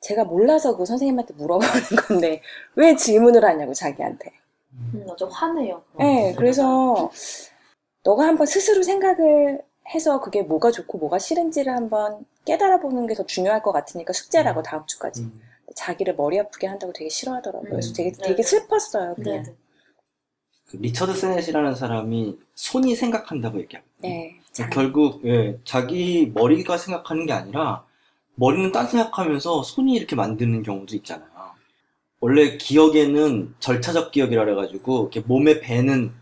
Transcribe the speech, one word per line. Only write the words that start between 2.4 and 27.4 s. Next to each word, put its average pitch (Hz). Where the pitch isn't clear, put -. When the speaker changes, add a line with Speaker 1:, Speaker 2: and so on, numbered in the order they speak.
Speaker 1:
왜 311
질문을 233
하냐고, 151
자기한테." -
Speaker 2:
음, 117
맞아. 180
화내요. 285
Speaker 1:
네, 254
Speaker 3:
음. -
Speaker 1:
그래서 254
"너가 220
한번 311
스스로 403
생각을 330
해서 320
그게 202
뭐가 160
좋고 -
뭐가 156
싫은지를 320
한번 214
깨달아보는 311
게 220
더 196
중요할 202
것 202
같으니까 165
숙제라고, 247
Speaker 3:
음. -
Speaker 1:
다음 156
주까지." -
Speaker 3:
음. 113
Speaker 1:
자기를 180
머리 147
아프게 208
한다고 190
되게 156
싫어하더라고요. 247
그래서 -
Speaker 2:
음. -
Speaker 1:
되게, 180
Speaker 2:
네. -
Speaker 1:
되게 190
슬펐어요, 233
그냥. -
Speaker 2:
네, -
네. -
Speaker 3:
그 -
리처드 120
세넷이라는 165
사람이 113
손이 254
생각한다고 170
얘기합니다. -
Speaker 1:
네, 170
Speaker 3:
그 -
Speaker 1:
잘. 120
Speaker 3:
결국, 135
예, 113
자기 165
머리가 151
생각하는 170
게 147
아니라 123